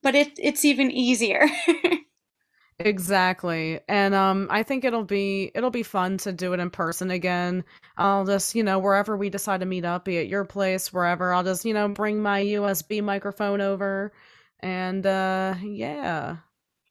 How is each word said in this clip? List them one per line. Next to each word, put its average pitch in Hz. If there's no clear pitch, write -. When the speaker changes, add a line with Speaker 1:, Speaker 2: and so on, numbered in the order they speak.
Speaker 1:
but 269
it, 294
it's -
even 269
easier. 240
<laughs> 339
Speaker 2:
Exactly. 180
And, 196
um, 190
I 214
think 262
it'll 233
be, 196
it'll 247
be 233
fun 185
to 202
do 180
it 180
in 180
person 175
again. 180
I'll 196
just, 196
you 226
know, 196
wherever 202
we 196
decide 190
to 185
meet 185
up, 175
be 180
at 143
your 196
place, 190
wherever, 180
I'll 180
just, 180
you 226
know, 208
bring 214
my 202
U 202
S 196
B 208
microphone 202
over 196
and, 185
uh, 190
yeah, 208